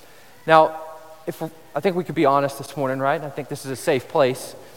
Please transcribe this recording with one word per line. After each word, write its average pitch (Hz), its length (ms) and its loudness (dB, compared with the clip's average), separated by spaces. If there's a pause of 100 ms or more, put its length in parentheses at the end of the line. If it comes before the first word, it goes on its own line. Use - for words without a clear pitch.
(460)
Now, 160 340 6 (460)
if 170 160 -8
we're, 160 80 -6 (240)
I 147 60 -2
think 170 140 0
we 180 100 -2
could 156 100 -8
be 160 100 2
honest 139 320 2
this - 180 -14
morning, 135 260 -2
right? 143 200 0
I 151 80 -10
think 135 200 -10
this 143 180 -10
is 135 40 -8
a 127 60 -6
safe 135 320 0
place. 127 460 0 (220)